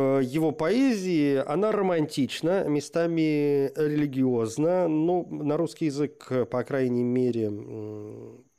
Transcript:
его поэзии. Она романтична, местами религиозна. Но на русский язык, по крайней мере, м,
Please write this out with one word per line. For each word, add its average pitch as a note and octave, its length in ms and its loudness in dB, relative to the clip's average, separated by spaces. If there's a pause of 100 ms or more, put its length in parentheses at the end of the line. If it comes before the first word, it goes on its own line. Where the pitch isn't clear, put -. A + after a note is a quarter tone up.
(220)
его D3 300 0
поэзии. F3+ 840 2
Она E3+ 340 0
романтична, E3+ 960 0
местами D3 1120 0
религиозна. D3 1120 0
Но E3 420 0
на D3+ 260 -4
русский E3 300 -2
язык, C3+ 640 -2
по B2 140 -2
крайней B2 400 0
мере, B2 440 0
м, A2 960 -12 (140)